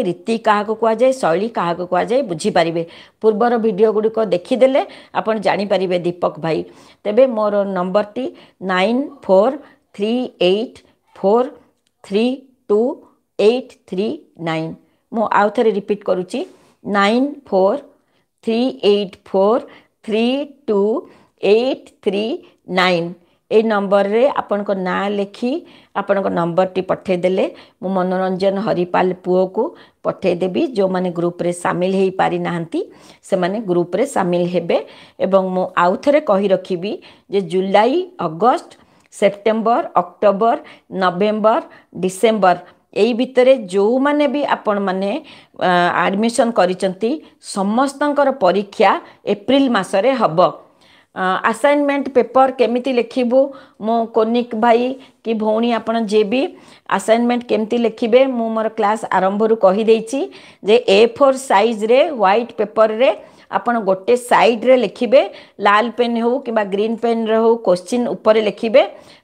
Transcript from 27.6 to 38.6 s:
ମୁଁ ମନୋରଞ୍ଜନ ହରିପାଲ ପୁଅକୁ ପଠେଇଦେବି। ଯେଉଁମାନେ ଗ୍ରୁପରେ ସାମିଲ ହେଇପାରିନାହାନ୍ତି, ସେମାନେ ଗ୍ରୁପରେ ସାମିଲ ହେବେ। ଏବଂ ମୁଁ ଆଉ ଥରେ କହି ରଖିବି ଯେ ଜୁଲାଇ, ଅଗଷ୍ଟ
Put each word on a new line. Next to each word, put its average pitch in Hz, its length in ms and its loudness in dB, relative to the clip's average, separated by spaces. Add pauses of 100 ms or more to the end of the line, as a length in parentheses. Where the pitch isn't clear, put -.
ମୁଁ 185 100 -6
ମନୋରଞ୍ଜନ 185 720 -2
ହରିପାଲ 180 480 0 (160)
ପୁଅକୁ 185 400 0 (400)
ପଠେଇଦେବି। 180 640 -2
ଯେଉଁମାନେ 185 440 -2
ଗ୍ରୁପରେ 170 420 -4
ସାମିଲ 175 420 -2
ହେଇପାରିନାହାନ୍ତି, 175 840 -2 (440)
ସେମାନେ 185 380 -2
ଗ୍ରୁପରେ 180 440 0
ସାମିଲ 180 420 -2
ହେବେ। 175 300 -2 (420)
ଏବଂ 190 240 2 (120)
ମୁଁ 185 100 -2 (120)
ଆଉ 175 180 2
ଥରେ 190 260 2
କହି 202 260 0
ରଖିବି 185 440 -2 (380)
ଯେ 190 120 0
ଜୁଲାଇ, 190 560 2 (220)
ଅଗଷ୍ଟ 220 520 -2 (420)